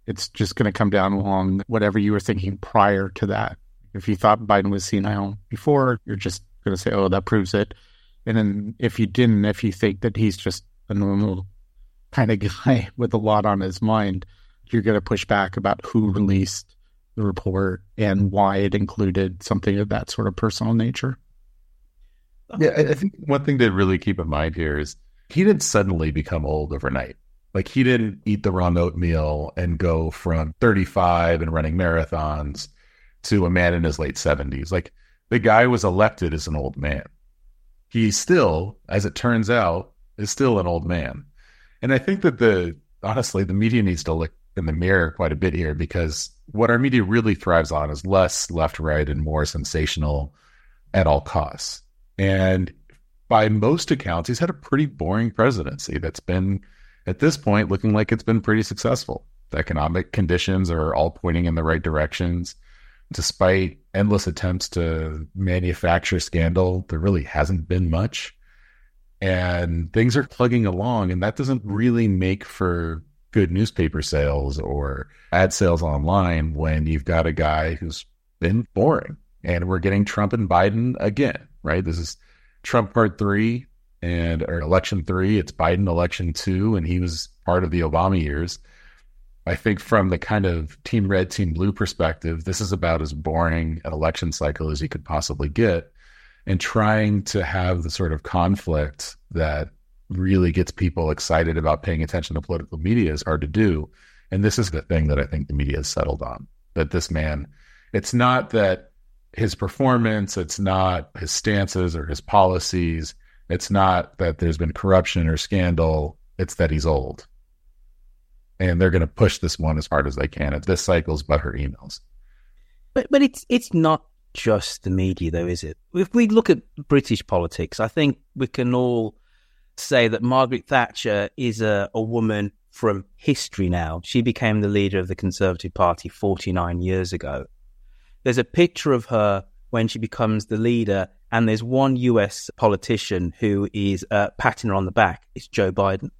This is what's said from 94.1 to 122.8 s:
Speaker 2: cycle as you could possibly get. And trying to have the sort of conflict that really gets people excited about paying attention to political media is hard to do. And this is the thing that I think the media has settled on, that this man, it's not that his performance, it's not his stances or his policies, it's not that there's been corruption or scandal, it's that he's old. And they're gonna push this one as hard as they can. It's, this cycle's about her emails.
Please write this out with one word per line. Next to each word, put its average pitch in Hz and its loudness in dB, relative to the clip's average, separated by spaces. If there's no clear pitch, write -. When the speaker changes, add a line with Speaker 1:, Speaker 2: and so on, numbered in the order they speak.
Speaker 2:
cycle 78 -4
as 71 -4
you 78 -4
could - -10
possibly 76 -4
get. 87 0
And 95 0
trying 107 0
to 95 -4
have 90 -2
the 80 -6
sort 82 -2
of 78 -6
conflict 85 -2
that 76 -2
really 92 2
gets 87 0
people 82 -2
excited 82 0
about 76 0
paying 80 -2
attention 80 -4
to 76 -4
political 80 -8
media 92 2
is 76 -6
hard 78 0
to 73 -4
do. 82 0
And 98 0
this 104 0
is 87 0
the 80 -6
thing 78 0
that 71 2
I 69 0
think 73 -6
the 73 -8
media 71 -2
has 69 -6
settled - -4
on, - -12
that 80 -2
this 87 -2
man, 76 -4
it's 117 -4
not 123 2
that 98 0
his 110 -2
performance, 110 0
it's 90 -6
not 92 0
his 80 -6
stances 95 0
or 73 -8
his 80 -6
policies, 90 2
it's - -4
not 95 2
that 85 0
there's 80 0
been 82 -2
corruption 92 2
or 80 2
scandal, 80 0
it's 90 -4
that 82 2
he's 78 0
old. 69 -2
And 90 2
they're 92 6
gonna 82 2
push - 2
this - -4
one 78 0
as 76 -6
hard 71 2
as 67 -4
they 71 -2
can. 71 -4
It's, 73 -6
this 92 2
cycle's 80 0
about 78 0
her 71 -8
emails. 69 -10